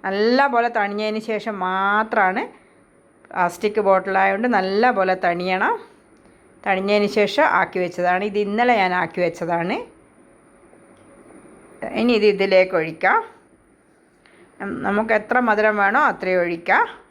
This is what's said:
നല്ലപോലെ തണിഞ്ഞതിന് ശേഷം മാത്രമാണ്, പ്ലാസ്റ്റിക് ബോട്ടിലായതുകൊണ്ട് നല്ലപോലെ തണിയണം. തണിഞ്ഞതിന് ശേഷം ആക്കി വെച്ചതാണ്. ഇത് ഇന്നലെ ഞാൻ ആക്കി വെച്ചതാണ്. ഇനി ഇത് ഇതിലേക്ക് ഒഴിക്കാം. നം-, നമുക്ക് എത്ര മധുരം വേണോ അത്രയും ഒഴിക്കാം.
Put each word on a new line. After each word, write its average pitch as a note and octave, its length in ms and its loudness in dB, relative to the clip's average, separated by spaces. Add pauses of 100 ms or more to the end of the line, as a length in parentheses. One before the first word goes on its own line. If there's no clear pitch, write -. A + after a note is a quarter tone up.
നല്ലപോലെ A#3 680 2
തണിഞ്ഞതിന് G#3+ 520 -4
ശേഷം G#3+ 360 -6
മാത്രമാണ്, G3 760 0 (840)
പ്ലാസ്റ്റിക് G#3 600 -2
ബോട്ടിലായതുകൊണ്ട് G3 600 2 (100)
നല്ലപോലെ F#3+ 560 0 (100)
തണിയണം. F#3 500 0 (920)
തണിഞ്ഞതിന് G3+ 500 0
ശേഷം G#3 300 2 (140)
ആക്കി F#3 240 -2
വെച്ചതാണ്. F3+ 460 -2
ഇത് G3+ 140 -4
ഇന്നലെ A#3 380 0
ഞാൻ F3+ 180 0
ആക്കി E3+ 240 -4
വെച്ചതാണ്. E3+ 520 -4 (2250)
ഇനി A#3+ 180 2
ഇത് G#3 140 4
ഇതിലേക്ക് F#3+ 460 4
ഒഴിക്കാം. E3 380 0 (1400)
നം-, G3 260 -8
നമുക്ക് G#3+ 340 0
എത്ര A#3 280 0
മധുരം G#3+ 360 2
വേണോ A3+ 280 2
അത്രയും F#3 320 -2
ഒഴിക്കാം. F3 420 0 (260)